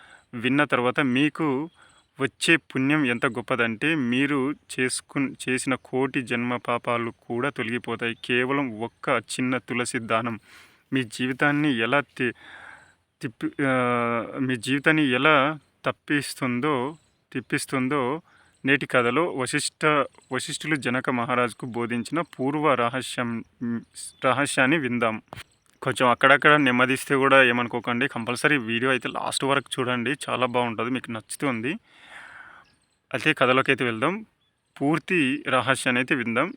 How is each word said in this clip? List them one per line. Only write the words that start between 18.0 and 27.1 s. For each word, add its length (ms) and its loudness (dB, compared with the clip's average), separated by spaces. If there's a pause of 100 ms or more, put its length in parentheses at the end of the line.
నేటి 200 2
కథలో 460 2
వశిష్ఠ-, 760 0 (260)
వశిష్ఠులు 440 -4
జనక 340 -2
మహారాజుకు 560 0
బోధించిన 560 -4
పూర్వ 520 0
రహస్యం, 680 -2 (840)
రహస్యాన్ని 520 2
విందాం. 440 0 (600)
కొంచెం 280 2
అక్కడక్కడ 460 4
నెమ్మదిస్తే 600 2